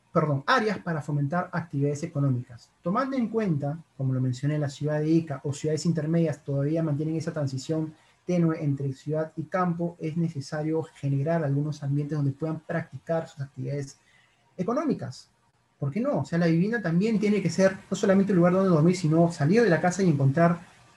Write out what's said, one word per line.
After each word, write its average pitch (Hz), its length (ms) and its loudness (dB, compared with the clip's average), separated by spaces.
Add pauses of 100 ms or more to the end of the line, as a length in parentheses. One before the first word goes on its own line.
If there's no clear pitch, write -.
(120)
perdón, 151 340 0
áreas 220 320 2
para 160 240 -4
fomentar 147 500 -2
actividades 147 520 -2
económicas. 131 680 -2 (120)
Tomando 262 340 -2
en 233 120 0
cuenta, 165 500 -2 (180)
como 131 160 -2
lo 131 80 0
mencioné, 131 380 -2
la 139 120 -2
ciudad 151 300 -4
de 156 100 0
Ica 165 340 0
o 139 80 -4
ciudades 156 340 -2
intermedias 165 560 0
todavía 143 400 -2
mantienen 156 340 -2
esa 160 160 -4
transición 156 600 -4 (320)
tenue 165 380 0
entre 139 300 -2
ciudad 156 440 -6
y 160 80 -6
campo, 170 560 -2
es 156 160 -6
necesario 156 680 -4 (120)
generar 143 500 -2
algunos 143 380 -2
ambientes 143 340 -4
donde 139 160 0
puedan 160 280 -6
practicar 160 680 -6
sus - 120 -16
actividades 139 580 -10 (580)
económicas. 226 720 -4 (500)
¿Por 139 120 -4
qué 196 100 -4
no? 247 200 0
O 135 40 -4
sea, 170 140 -2
la 170 80 2
vivienda 190 340 2
también 190 380 0
tiene 208 240 2
que 165 80 0
ser 190 280 2 (120)
no 196 60 -2
solamente 196 360 4
un 180 60 4
lugar 175 140 6
donde 190 160 4
dormir, 170 280 6
sino 165 360 4
salir 185 300 4
de 208 80 4
la 160 100 4
casa 180 220 0
y 180 60 4
encontrar 156 640 2 (240)